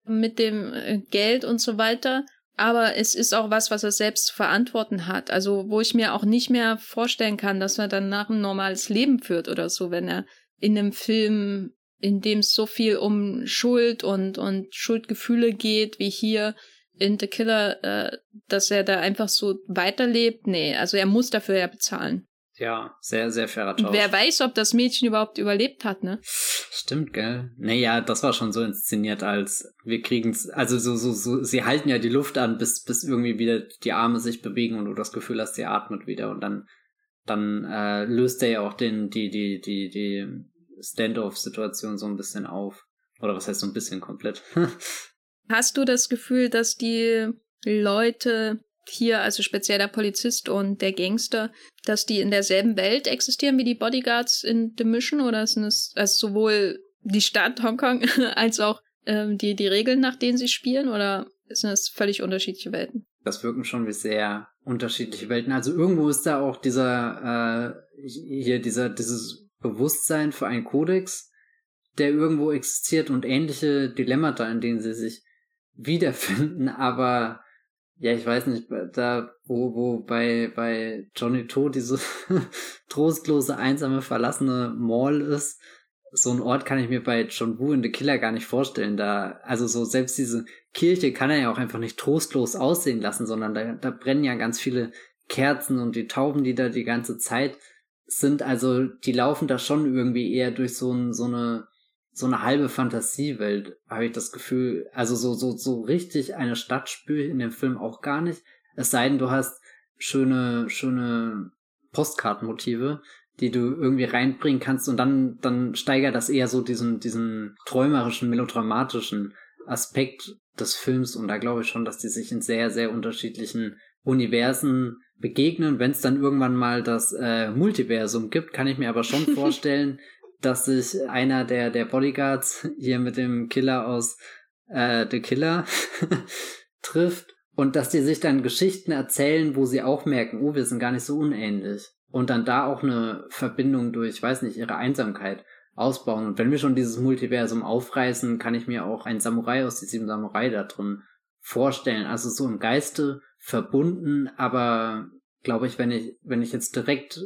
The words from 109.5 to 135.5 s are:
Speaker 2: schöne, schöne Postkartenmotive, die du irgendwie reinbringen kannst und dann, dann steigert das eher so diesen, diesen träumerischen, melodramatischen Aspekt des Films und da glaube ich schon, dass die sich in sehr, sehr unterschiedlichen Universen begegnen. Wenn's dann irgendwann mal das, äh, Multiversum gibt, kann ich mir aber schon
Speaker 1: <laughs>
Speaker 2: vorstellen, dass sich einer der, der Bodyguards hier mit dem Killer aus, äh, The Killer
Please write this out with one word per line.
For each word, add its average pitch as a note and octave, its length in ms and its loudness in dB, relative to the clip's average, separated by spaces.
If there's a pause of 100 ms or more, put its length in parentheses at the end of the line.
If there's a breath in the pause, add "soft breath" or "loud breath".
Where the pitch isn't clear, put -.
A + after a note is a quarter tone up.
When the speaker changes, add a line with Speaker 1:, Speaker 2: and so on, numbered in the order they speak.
Speaker 2:
schöne, B2+ 720 2
schöne A#2 800 -2 (420)
Postkartenmotive, A#2+ 1120 -2 (380 loud breath)
die A#2+ 100 0
du B2 80 0 (160)
irgendwie C3+ 300 2
reinbringen B2+ 560 2
kannst C3+ 280 0
und B2 80 0
dann, C3 440 2
dann B2 340 0
steigert C3+ 400 2
das A#2 140 -2
eher C3 180 4
so B2+ 140 2
diesen, A#2 400 0
diesen A2 560 -4 (100)
träumerischen, B2+ 640 2
melodramatischen A2+ 1040 -2 (320 loud breath)
Aspekt - 680 -4 (240)
des - 160 -2
Films B2+ 400 -2
und A2 100 -6
da G#2 120 -2
glaube A#2+ 240 -2
ich A2+ 60 -4
schon, A#2 160 -4
dass A2 140 -6
die A2+ 100 -6
sich A2+ 220 -6
in A2+ 120 -4
sehr, A#2 280 0
sehr A2+ 220 -2
unterschiedlichen A2+ 840 -6 (280 loud breath)
Universen B2+ 920 2 (200 soft breath)
begegnen. D#3 640 2
Wenn's C3 200 2
dann C#3 220 2
irgendwann C3+ 320 4
mal A#2+ 300 2
das, A#2 280 0
äh, A2+ 380 0
Multiversum A2+ 800 0
gibt, - 220 -2
kann C3+ 160 0
ich C3 100 -2
mir B2 100 0
aber A#2 140 0
schon C#3 240 0
Speaker 1:
<laughs> D4 80 4
Speaker 2:
vorstellen, C#3 640 0 (420 loud breath)
dass B2+ 260 0
sich C3 420 0
einer B2+ 360 2
der, A#2+ 260 0
der A#2 160 0
Bodyguards C3+ 800 0 (100)
hier B2+ 200 0
mit B2 180 -2
dem A#2+ 320 0
Killer B2+ 400 0
aus, A#2+ 300 -2 (500 loud breath)
äh, A#2+ 420 2
The B2+ 100 0
Killer D#3+ 440 0 (360 loud breath)